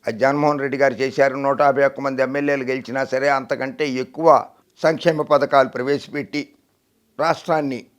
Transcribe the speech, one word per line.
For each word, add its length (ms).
అది 120
జగన్మోహన్ 400
రెడ్డి 180
గారు 160
చేశారు. 420
నూట 260
యాభై 240
ఒక్క 140
మంది 220
ఎమ్మెల్యేలు 420
గెలిచినా 420
సరే, 240
అంతకంటే 600
ఎక్కువ 560
సంక్షేమ 380
పథకాలు 480
ప్రవేశపెట్టి 840
రాష్ట్రాన్ని 680